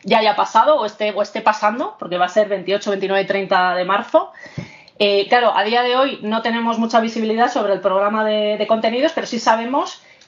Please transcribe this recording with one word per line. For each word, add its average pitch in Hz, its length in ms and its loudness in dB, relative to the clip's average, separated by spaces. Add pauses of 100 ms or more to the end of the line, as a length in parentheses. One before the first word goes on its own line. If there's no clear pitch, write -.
ya 208 160 2
haya 214 180 2
pasado 233 400 4
o 226 80 -2
esté, 214 280 -4
o 202 100 -2
esté - 180 -4
pasando, 226 580 -2
porque 175 200 -6
va 175 80 2
a - 20 -10
ser 208 200 2
veintiocho, 196 420 -2
veintinueve 196 320 0
y 185 40 -4
treinta 185 480 0
de 180 120 -2
marzo. 220 460 0 (680)
Eh, 202 320 2
claro, 240 260 4
a 190 80 2
día 240 180 2
de 247 140 0
hoy 262 240 0
no 220 220 -4
tenemos 233 360 -2
mucha 226 220 2
visibilidad 226 500 0
sobre 202 220 -2
el 190 80 -2
programa 202 420 0
de, 214 360 0
de 208 80 -2
contenidos, 226 480 0
pero - 120 -6
sí 240 120 -6
sabemos 240 640 -2 (260)